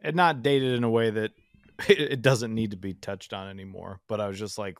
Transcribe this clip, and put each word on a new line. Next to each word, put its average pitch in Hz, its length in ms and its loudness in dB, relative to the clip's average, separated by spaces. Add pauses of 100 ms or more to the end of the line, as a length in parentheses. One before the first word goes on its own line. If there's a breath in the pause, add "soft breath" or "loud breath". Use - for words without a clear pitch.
And 151 140 -4
not 165 280 2
dated 135 300 2
in 120 100 0
a 117 60 2
way 113 220 4
that 107 200 -2 (260)
<laughs> - 300 -14
it, 196 120 8
it 143 220 -2
doesn't 117 320 4
need 110 180 -2
to 101 60 -8
be 95 160 -8
touched 98 400 -10
on 98 140 -10
anymore. 95 600 -14
But 107 120 -2
I 104 80 -2
was 98 120 -6
just 104 180 -8
like, 98 220 -8